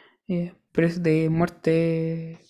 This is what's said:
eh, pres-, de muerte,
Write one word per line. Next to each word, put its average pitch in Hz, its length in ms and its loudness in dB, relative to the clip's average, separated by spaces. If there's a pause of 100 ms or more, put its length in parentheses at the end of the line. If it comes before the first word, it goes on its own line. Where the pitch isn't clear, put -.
(260)
eh, 175 280 -4 (180)
pres-, 170 300 0
de 160 280 2
muerte, 165 1200 0